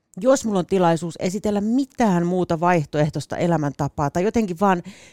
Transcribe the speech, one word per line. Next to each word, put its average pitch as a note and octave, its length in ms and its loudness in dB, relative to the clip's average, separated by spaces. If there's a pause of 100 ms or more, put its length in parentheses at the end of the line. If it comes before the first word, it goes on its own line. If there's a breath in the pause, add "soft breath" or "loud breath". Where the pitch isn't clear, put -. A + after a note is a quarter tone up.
(220)
jos A3+ 240 2
mulla G3+ 140 0
on - 60 -2
tilaisuus E3+ 540 0
esitellä G3+ 420 -2
mitään A3 640 0
muuta F3 340 0
vaihtoehtoista D3+ 800 0
elämäntapaa D3+ 720 -2
tai F3 140 -2
jotenkin G#3 360 -2
vaan F#3+ 240 2 (300 loud breath)